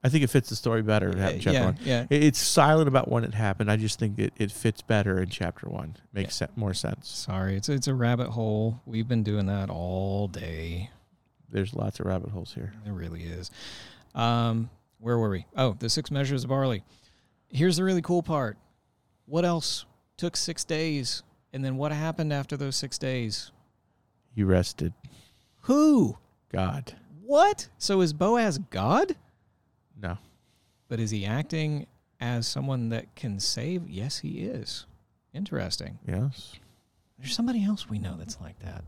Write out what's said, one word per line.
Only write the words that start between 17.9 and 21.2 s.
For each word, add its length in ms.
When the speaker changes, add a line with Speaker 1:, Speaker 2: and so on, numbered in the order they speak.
Speaker 2:
cool 220
part. 340
What 200
else 400
took 180
six 300
days? 580